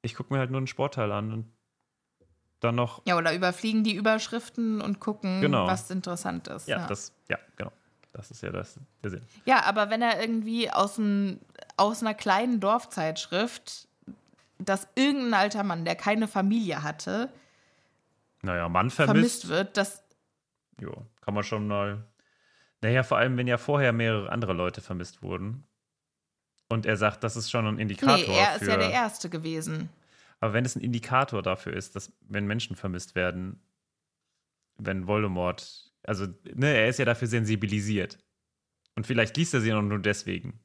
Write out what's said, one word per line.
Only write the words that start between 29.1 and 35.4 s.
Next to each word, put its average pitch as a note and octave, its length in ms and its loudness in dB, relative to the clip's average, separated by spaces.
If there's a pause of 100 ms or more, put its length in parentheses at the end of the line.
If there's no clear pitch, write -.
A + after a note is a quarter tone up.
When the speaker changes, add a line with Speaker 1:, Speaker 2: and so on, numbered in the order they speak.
Speaker 2:
gewesen. D#3+ 600 -6 (520)
Speaker 1:
Aber A2 120 0
wenn A#2+ 120 2
es B2 100 -4
ein - 60 -6
Indikator A#2+ 600 0
dafür F#2+ 320 -2
ist, - 220 -8
dass - 160 -10 (100)
wenn G2+ 260 -4
Menschen G#2+ 280 -4
vermisst F2+ 400 -6
werden, F2+ 460 -2 (1160)
wenn F#2+ 300 -4
Voldemort, F#2 840 -2 (120)